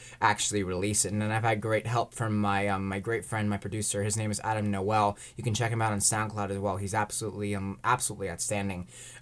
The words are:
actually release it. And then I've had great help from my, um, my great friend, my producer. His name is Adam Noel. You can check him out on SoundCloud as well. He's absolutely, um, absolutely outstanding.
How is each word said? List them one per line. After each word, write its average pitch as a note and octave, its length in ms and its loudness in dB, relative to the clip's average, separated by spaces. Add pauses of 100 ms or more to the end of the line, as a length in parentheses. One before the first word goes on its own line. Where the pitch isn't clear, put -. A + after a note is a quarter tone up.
(200)
actually G#2 420 4
release F#2 420 2
it. F#2+ 80 -2
And G#2+ 80 2
then G#2+ 120 0
I've A2 100 2
had A2+ 180 2
great A2 260 2
help A#2 280 0
from G#2+ 240 0
my, G2+ 300 4
um, G2 180 0
my G2 140 -2
great A2+ 240 -2
friend, G#2+ 260 0
my G2+ 60 0
producer. G2+ 480 -2
His G#2 120 0
name G#2+ 140 0
is G2+ 140 -4
Adam G#2+ 260 0
Noel. G2+ 460 2 (200)
You - 60 -8
can A2+ 120 0
check A#2 180 0
him A2+ 100 0
out A2 100 2
on G#2 60 0
SoundCloud G#2+ 520 0
as G2 80 -4
well. G2 180 0
He's G2 180 -4
absolutely, G#2 640 -2
um, G2 260 -6
absolutely G#2 480 0
outstanding. F#2+ 560 -4 (360)